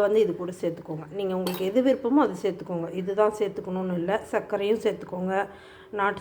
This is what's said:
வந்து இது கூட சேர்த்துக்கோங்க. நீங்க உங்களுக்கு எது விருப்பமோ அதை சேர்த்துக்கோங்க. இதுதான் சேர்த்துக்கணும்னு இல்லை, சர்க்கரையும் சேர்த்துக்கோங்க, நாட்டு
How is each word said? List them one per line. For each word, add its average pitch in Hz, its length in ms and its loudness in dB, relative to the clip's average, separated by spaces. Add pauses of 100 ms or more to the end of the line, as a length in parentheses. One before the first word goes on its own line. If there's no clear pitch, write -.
வந்து 208 200 4
இது 175 160 2
கூட 180 200 -4
சேர்த்துக்கோங்க. 160 460 -6 (120)
நீங்க 196 200 -2
உங்களுக்கு 185 320 -2
எது 226 160 4
விருப்பமோ 262 380 4
அதை 196 180 0
சேர்த்துக்கோங்க. 170 460 -2 (120)
இதுதான் 202 380 2
சேர்த்துக்கணும்னு 185 640 -2
இல்லை, 185 160 0 (160)
சர்க்கரையும் 214 520 0
சேர்த்துக்கோங்க, 185 500 -2 (680)
நாட்டு 196 200 0